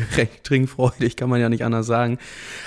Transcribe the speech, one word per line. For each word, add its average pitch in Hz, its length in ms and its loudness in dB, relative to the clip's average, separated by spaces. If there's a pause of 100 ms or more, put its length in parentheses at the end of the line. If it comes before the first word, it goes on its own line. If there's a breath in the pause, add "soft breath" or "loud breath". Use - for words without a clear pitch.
<laughs> - 100 -2
recht - 260 -2
trinkfreudig, 127 720 2
kann 127 140 -2
man 123 100 2
ja 117 80 4
nicht 117 160 0
anders 113 220 0
sagen. 120 320 0 (480 loud breath)